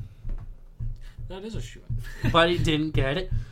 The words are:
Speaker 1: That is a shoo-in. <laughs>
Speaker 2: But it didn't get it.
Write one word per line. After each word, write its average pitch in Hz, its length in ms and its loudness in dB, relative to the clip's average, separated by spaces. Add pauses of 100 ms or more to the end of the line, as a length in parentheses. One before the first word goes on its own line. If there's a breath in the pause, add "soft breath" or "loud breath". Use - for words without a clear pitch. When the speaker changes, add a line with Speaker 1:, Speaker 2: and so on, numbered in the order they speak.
(1300 loud breath)
Speaker 1:
That 190 160 -10
is 220 120 -8
a 113 60 -4
shoo-in. - 680 -4
<laughs> - 0 -
Speaker 2:
But 170 180 8
it 170 140 2
didn't 156 280 2
get 139 260 4
it. 185 140 -2 (200 loud breath)